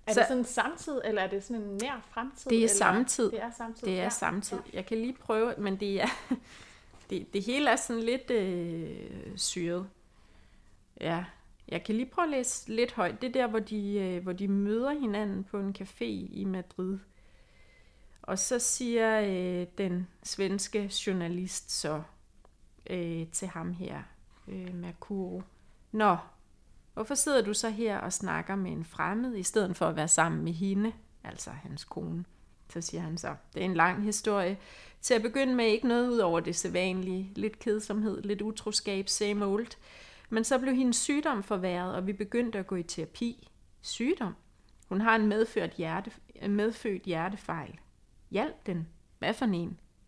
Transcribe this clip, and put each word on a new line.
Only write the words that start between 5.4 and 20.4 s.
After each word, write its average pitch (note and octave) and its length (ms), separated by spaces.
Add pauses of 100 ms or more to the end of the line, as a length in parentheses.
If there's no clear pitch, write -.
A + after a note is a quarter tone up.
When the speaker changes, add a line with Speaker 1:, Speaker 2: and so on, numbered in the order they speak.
Speaker 2:
men G3 220
det G3 220
er, B3 60 (220)
<laughs> B3+ 60 (720)
det, - 220
det G3+ 120
hele C4 260
er A#3+ 60
sådan A3+ 260
lidt, B3+ 280
øh, F3 760 (300)
syret. F3+ 520 (1120)
Ja, E3+ 240 (440)
jeg F3 160
kan G#3+ 100
lige B3 160
prøve F4 140
at D#4 60
læse B3+ 420
lidt A#3+ 200
højt. G#3 300
Det B3+ 60
er A#3+ 40
der, B3+ 140
hvor A3+ 120
de, G#3 400
øh, F#3 240
hvor F#3 100
de F#3+ 160
møder G#3 440
hinanden G#3 520
på G3+ 140
en G3 220
café G3 240 (280)
i G3 140
Madrid. F#3 520 (1200)
Og F#3+ 160
så B3 200
siger, A3+ 600
øh, F3+ 460 (120)
den F3+ 300 (140)
svenske G3 680 (160)